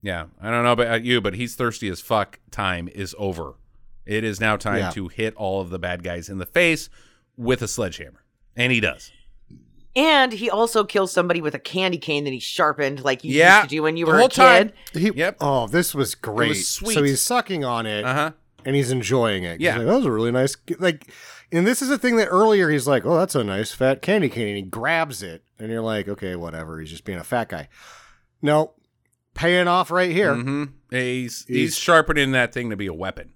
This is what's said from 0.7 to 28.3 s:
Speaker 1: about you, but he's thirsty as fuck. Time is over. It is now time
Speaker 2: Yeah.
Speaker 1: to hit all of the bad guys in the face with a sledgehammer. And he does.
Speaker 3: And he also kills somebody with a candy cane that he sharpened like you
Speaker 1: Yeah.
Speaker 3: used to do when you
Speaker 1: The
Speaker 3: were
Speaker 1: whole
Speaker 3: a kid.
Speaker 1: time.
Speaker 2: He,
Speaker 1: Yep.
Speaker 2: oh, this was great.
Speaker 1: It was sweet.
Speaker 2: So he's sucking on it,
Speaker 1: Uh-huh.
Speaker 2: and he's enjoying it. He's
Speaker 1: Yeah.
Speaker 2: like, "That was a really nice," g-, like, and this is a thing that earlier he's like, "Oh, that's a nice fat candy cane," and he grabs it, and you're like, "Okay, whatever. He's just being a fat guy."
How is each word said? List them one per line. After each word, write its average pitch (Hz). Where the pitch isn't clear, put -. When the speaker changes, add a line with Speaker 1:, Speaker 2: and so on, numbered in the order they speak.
Speaker 1:
about 117
you, 123
but 98
he's 117
thirsty 113
as 87
fuck. -
Time 90
is 95
over. 82
It 107
is 107
now 107
time 101
Speaker 2:
Yeah. 95
Speaker 1:
to 92
hit 110
all 98
of 87
the 92
bad 87
guys 87
in 95
the 90
face 165
with 120
a 107
sledgehammer. 85
And 123
he 120
does. 85
Speaker 3:
And 277
he 220
also 220
kills 196
somebody 175
with 151
a 139
candy 185
cane 147
that 139
he 127
sharpened 143
like 135
you 135
Speaker 1:
Yeah. 180
Speaker 3:
used 151
to 147
do 156
when 160
you 170
Speaker 1:
The 160
Speaker 3:
were 185
Speaker 1:
whole 240
Speaker 3:
a 262
kid. -
Speaker 1:
time. 233
Speaker 2:
He, 180
Speaker 1:
Yep. 160
Speaker 2:
oh, 135
this 165
was 135
great. 113
Speaker 1:
It -
was 98
sweet. 214
Speaker 2:
So 151
he's 139
sucking 190
on 117
it, 107
Speaker 1:
Uh-huh. 147
Speaker 2:
and 135
he's 131
enjoying 113
it. 85
He's 160
Speaker 1:
Yeah. 123
Speaker 2:
like, 117
"That 202
was 262
a 135
really 113
nice," 127
g-, 170
like, 170
and 170
this 240
is 262
a 285
thing 247
that 214
earlier 196
he's 143
like, 135
"Oh, 165
that's 180
a 131
nice 104
fat 131
candy 185
cane," 113
and 101
he 101
grabs 123
it, 82
and 110
you're 117
like, 107
"Okay, 98
whatever. 80
He's 78
just 80
being 92
a 85
fat 120
guy." 78